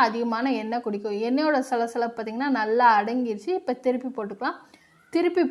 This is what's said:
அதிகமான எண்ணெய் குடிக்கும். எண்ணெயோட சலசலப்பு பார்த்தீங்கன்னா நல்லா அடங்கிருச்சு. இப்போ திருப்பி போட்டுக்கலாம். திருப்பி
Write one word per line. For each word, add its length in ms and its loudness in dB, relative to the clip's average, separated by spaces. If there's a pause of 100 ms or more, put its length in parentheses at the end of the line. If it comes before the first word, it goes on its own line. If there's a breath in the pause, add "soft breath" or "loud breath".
அதிகமான 460 0 (100)
எண்ணெய் 240 -4
குடிக்கும். 320 -4 (100)
எண்ணெயோட 300 2 (140)
சலசலப்பு 520 -2
பார்த்தீங்கன்னா 260 -4 (100)
நல்லா 280 4 (120)
அடங்கிருச்சு. 500 -2
இப்போ 240 -2
திருப்பி 360 -2
போட்டுக்கலாம். 480 -6 (580 soft breath)
திருப்பி 360 2